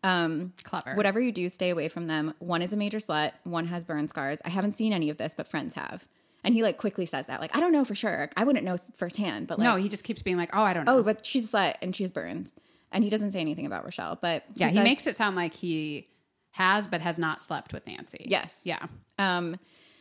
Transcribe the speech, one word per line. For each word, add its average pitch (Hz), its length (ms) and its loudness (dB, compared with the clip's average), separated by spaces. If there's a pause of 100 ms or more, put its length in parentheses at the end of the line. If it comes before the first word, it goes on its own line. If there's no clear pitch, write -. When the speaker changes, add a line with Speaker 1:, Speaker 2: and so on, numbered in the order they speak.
Speaker 1:
Um, 175 480 2 (120)
Speaker 2:
Clever. 156 320 -6
Speaker 1:
"Whatever 202 260 4
you 254 100 2
do, 190 180 -2
stay 180 200 0
away 165 180 0
from 170 200 -4
them. 156 320 0
One 175 220 0
is 180 120 -2
a 208 40 0
major 208 200 -2
slut. 151 340 0 (120)
One 170 240 -2
has 175 160 -4
burn 151 240 -2
scars. 147 360 -4
I - 60 -8
haven't 196 240 0
seen 220 180 0
any 165 180 0
of 151 80 -6
this, - 180 -6
but - 120 -8
friends 156 280 -6
have." - 300 -10 (380)
And 240 120 4
he, 226 80 4
like, 202 140 2
quickly 190 280 -2
says 135 220 -4
that. 131 120 -6
Like, - 160 -4
"I - 40 4
don't 349 120 6
know 285 140 6
for - 80 -6
sure. 165 420 -2
I 190 80 2
wouldn't 254 220 4
know 185 80 0
s-, - 220 -6
firsthand, 175 500 -4
but, 165 140 -4
Speaker 2:
No, 226 160 6
Speaker 1:
like," 185 80 2
Speaker 2:
he 202 60 0
just 196 140 -6
keeps - 200 -6
being 180 140 2
like, 175 160 0
"Oh, 208 100 4
I 190 100 4
don't 165 120 0
know." 254 120 8
Speaker 1:
"Oh, 233 60 6
but 214 200 0
she's 233 300 -2
a - 20 0
slut, 190 280 4
and 185 120 -4
she - 80 -2
has 185 80 -2
burns." 175 440 -8 (360)
And 220 120 2
he 202 80 2
doesn't 208 200 0
say 196 80 -4
anything 156 280 -2
about 95 180 -6
Rochelle, - 340 -6
but 170 240 -2 (120)
Speaker 2:
Yeah, 175 120 2
Speaker 1:
he 151 40 4
Speaker 2:
he 190 80 6
Speaker 1:
says 202 40 8
Speaker 2:
makes 254 240 4
it 247 80 -2
sound 208 200 0
like 170 180 -2
he 156 540 -4 (460)
has, 196 340 2
but 170 140 -2
has 170 180 -2
not 160 200 -2
slept - 320 -8
with 147 140 -10
Nancy. - 420 -14
Speaker 1:
Yes. - 360 -2
Speaker 2:
Yeah. 170 240 -6 (320)
Speaker 1:
Um, 180 380 0 (440)